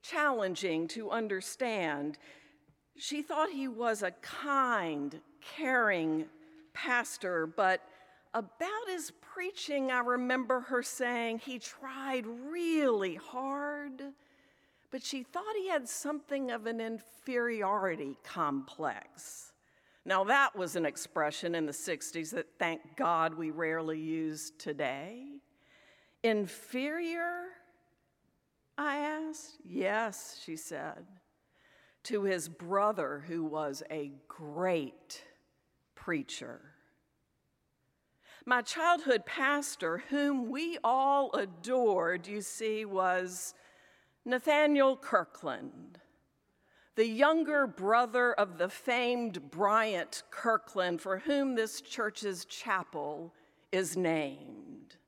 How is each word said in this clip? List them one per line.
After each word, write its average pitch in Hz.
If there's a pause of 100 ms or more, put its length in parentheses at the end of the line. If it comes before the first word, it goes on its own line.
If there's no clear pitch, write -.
challenging 196
to 220
understand. 190 (800)
She 294
thought 311
he 269
was 220
a 180
kind, 185 (200)
caring 196 (460)
pastor, 196
but 185 (540)
about 359
his 359 (100)
preaching, 302
I 254
remember 247
her 247
saying 233
he 254
tried 262
really 254
hard, 277 (920)
but 262
she 262
thought 415
he 381
had 294
something 285
of 226
an 226
inferiority 214
complex. 139 (560)
Now, 190
that 262
was 180
an 170
expression 151
in 165
the 147
sixties 160
that, -
thank 165
God, 165
we 156
rarely 160
use 156
today. 165 (840)
"Inferior?" 330 (1200)
I 285
asked. 311
"Yes," 196
she 160
said, 156 (960)
"to 208
his 180
brother 175
who 165
was 151
a 151 (180)
great 160 (680)
preacher." - (1700)
My 247
childhood 320
pastor, 277
whom 277
we 320
all 269
adored, 180
you 208
see, 214
was 185 (720)
Nathaniel 277
Kirkland, - (920)
the 226
younger 285
brother 233
of 185
the 175
famed 240
Bryant 202
Kirkland, 190
for 190
whom 277
this 220
church's 208
chapel 165 (380)
is 185
named. 147